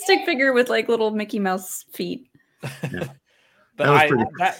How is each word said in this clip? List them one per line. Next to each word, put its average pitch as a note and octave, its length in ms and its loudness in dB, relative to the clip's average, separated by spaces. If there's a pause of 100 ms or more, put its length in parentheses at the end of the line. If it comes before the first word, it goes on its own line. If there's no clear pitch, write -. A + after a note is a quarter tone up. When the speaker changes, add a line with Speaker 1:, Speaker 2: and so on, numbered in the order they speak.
Speaker 1:
stick F#4+ 220 2
figure C4+ 280 2
with, A#3+ 160 2
like, A3+ 200 -2
little A3 200 0
Mickey G#3+ 300 -4
Mouse F#3+ 540 -4
feet. F3 360 -10 (600)
Speaker 2:
Yeah. - 160 -8
Speaker 3:
<laughs> - 60 -18 (600)
But C#3+ 100 -2
Speaker 2:
That C#3 60 4
was D3 100 8
Speaker 3:
I, D3+ 60 6
Speaker 2:
pretty C3 160 2 (140)
Speaker 3:
that, F3+ 220 -2